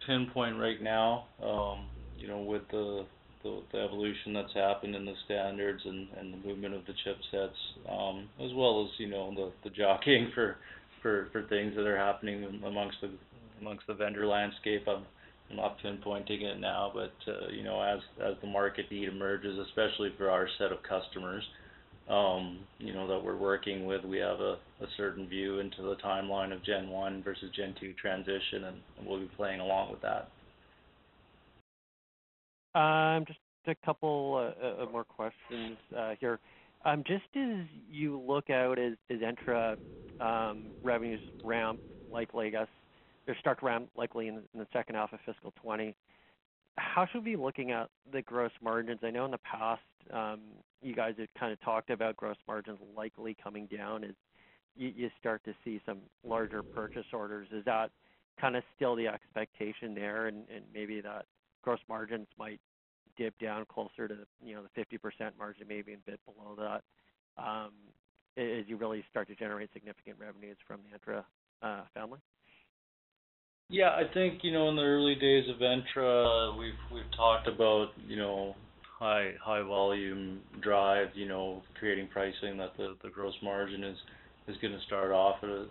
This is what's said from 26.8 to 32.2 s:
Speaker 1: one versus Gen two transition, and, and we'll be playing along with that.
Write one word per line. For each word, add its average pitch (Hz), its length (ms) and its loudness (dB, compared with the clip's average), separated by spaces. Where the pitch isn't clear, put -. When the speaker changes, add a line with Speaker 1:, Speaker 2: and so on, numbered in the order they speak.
Speaker 1:
one 95 340 -2
versus 95 320 -6
Gen 98 240 -4
two 95 140 -8
transition, 98 720 -2
and, 92 120 -10
and 101 80 -10
we'll 95 120 -2
be 95 180 -6
playing 98 220 -2
along 95 320 2
with 107 100 -10
that. - 280 -2